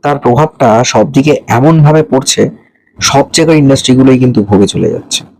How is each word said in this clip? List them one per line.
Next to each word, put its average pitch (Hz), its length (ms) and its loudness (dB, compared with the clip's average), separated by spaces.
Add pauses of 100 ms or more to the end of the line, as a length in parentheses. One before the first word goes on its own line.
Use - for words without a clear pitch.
তার 143 160 -4
প্রভাবটা 127 640 0
সব 113 280 -2
দিকে 143 240 0 (120)
এমনভাবে 151 540 2
পড়ছে, - 480 -2 (500)
সব - 320 -2
জায়গার 160 240 0
ইন্ডাস্ট্রিগুলোই 135 640 2
কিন্তু 120 260 0
ভোগে 98 220 0
চলে 82 240 -4
যাচ্ছে। - 340 -10 (160)